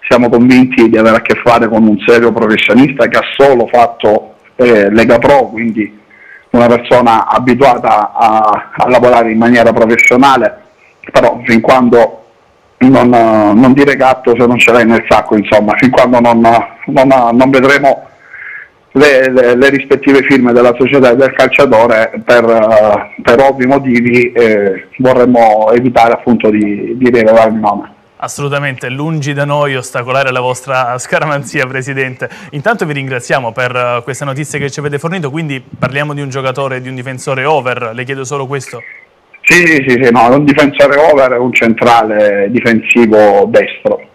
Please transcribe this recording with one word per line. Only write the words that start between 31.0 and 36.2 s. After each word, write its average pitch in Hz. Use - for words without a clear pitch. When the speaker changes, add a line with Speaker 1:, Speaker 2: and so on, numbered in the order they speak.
Speaker 2:
Presidente. 131
Intanto 202
vi 151
ringraziamo 131
per, 123
eh, 123
questa 135
notizia 143
che 139
ci -
avete 143
fornito, 170
quindi 143
parliamo 143
di 143